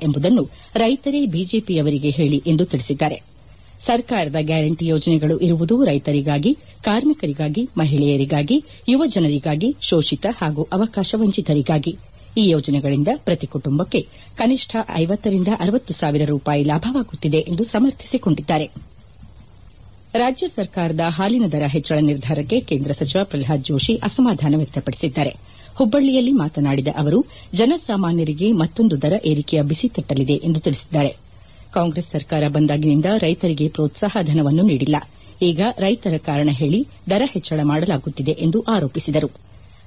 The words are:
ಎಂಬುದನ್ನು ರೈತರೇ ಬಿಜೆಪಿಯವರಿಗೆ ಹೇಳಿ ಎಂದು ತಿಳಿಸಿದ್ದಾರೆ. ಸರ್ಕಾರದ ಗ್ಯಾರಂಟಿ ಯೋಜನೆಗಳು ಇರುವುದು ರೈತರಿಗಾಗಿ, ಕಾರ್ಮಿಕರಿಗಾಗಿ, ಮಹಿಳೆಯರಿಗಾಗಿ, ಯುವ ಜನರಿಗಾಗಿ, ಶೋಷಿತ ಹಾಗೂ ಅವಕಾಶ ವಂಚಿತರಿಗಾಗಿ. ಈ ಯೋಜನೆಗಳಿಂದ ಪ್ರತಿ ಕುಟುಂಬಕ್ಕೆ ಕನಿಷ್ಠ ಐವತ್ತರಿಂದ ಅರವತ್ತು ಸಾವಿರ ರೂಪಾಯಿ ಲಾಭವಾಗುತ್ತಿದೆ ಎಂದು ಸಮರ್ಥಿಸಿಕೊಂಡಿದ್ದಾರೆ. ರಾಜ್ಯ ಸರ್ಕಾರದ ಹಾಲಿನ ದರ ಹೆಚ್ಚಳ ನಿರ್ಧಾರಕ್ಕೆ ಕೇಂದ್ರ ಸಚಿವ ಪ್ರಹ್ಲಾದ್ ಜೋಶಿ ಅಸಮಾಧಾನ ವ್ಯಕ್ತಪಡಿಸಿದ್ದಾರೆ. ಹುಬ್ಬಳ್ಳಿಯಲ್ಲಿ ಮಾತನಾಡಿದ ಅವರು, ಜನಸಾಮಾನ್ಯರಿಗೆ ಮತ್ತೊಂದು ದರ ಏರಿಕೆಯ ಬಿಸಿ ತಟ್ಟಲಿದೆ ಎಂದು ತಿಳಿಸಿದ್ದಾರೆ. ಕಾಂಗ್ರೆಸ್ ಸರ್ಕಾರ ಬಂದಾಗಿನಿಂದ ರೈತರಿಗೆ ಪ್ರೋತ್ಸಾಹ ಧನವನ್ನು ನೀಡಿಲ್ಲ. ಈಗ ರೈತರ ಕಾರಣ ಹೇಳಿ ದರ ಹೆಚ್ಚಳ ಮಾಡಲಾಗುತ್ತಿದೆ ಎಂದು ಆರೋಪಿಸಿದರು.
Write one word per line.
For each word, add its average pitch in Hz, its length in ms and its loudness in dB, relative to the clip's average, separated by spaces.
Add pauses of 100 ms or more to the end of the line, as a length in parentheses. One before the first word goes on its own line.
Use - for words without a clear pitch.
ಎಂಬುದನ್ನು 156 400 2 (320)
ರೈತರೇ 269 460 0 (100)
ಬಿಜೆಪಿಯವರಿಗೆ 160 800 0
ಹೇಳಿ 143 380 0
ಎಂದು 160 180 2
ತಿಳಿಸಿದ್ದಾರೆ. 143 520 -2 (640)
ಸರ್ಕಾರದ 208 600 -2
ಗ್ಯಾರಂಟಿ 156 440 0
ಯೋಜನೆಗಳು 160 540 2
ಇರುವುದು 170 440 2
ರೈತರಿಗಾಗಿ, 147 680 0 (320)
ಕಾರ್ಮಿಕರಿಗಾಗಿ, 208 800 -2 (140)
ಮಹಿಳೆಯರಿಗಾಗಿ, 143 800 2 (300)
ಯುವ 269 180 4
ಜನರಿಗಾಗಿ, 156 640 0 (120)
ಶೋಷಿತ 156 440 0 (100)
ಹಾಗೂ 151 260 -4 (100)
ಅವಕಾಶ 196 440 -2
ವಂಚಿತರಿಗಾಗಿ. 160 800 0 (420)
ಈ 220 100 2
ಯೋಜನೆಗಳಿಂದ 143 720 2
ಪ್ರತಿ 156 280 -2
ಕುಟುಂಬಕ್ಕೆ 147 520 -2 (380)
ಕನಿಷ್ಠ 254 340 0 (220)
ಐವತ್ತರಿಂದ 185 640 0
ಅರವತ್ತು 202 360 -2
ಸಾವಿರ 151 320 0
ರೂಪಾಯಿ 147 380 0
ಲಾಭವಾಗುತ್ತಿದೆ 156 760 -2
ಎಂದು 175 260 -2
ಸಮರ್ಥಿಸಿಕೊಂಡಿದ್ದಾರೆ. 196 1000 0 (1500)
ರಾಜ್ಯ 262 340 0
ಸರ್ಕಾರದ 170 640 -4
ಹಾಲಿನ 202 380 0
ದರ 147 200 0
ಹೆಚ್ಚಳ 151 340 -2
ನಿರ್ಧಾರಕ್ಕೆ 147 600 0
ಕೇಂದ್ರ 143 320 -2
ಸಚಿವ 160 300 -2
ಪ್ರಹ್ಲಾದ್ 143 420 -2
ಜೋಶಿ 156 380 0
ಅಸಮಾಧಾನ 202 520 0
ವ್ಯಕ್ತಪಡಿಸಿದ್ದಾರೆ. 147 760 -4 (440)
ಹುಬ್ಬಳ್ಳಿಯಲ್ಲಿ 262 580 2
ಮಾತನಾಡಿದ 143 640 0
ಅವರು, 151 260 2 (340)
ಜನಸಾಮಾನ್ಯರಿಗೆ 185 1000 0
ಮತ್ತೊಂದು 175 480 2
ದರ 151 140 2 (100)
ಏರಿಕೆಯ 151 380 0
ಬಿಸಿ 156 260 -2
ತಟ್ಟಲಿದೆ 135 540 -2
ಎಂದು 160 180 0
ತಿಳಿಸಿದ್ದಾರೆ. 147 500 -2 (640)
ಕಾಂಗ್ರೆಸ್ 170 360 -2
ಸರ್ಕಾರ 151 380 -2
ಬಂದಾಗಿನಿಂದ 151 600 2 (120)
ರೈತರಿಗೆ 165 500 0
ಪ್ರೋತ್ಸಾಹ 156 440 -2 (100)
ಧನವನ್ನು 151 400 2
ನೀಡಿಲ್ಲ. 147 340 2 (440)
ಈಗ 175 200 2 (160)
ರೈತರ 196 460 0
ಕಾರಣ 147 300 0
ಹೇಳಿ 147 260 0 (280)
ದರ 208 200 2
ಹೆಚ್ಚಳ 160 360 -4
ಮಾಡಲಾಗುತ್ತಿದೆ 151 720 -2
ಎಂದು 165 300 0
ಆರೋಪಿಸಿದರು. 151 640 -2 (580)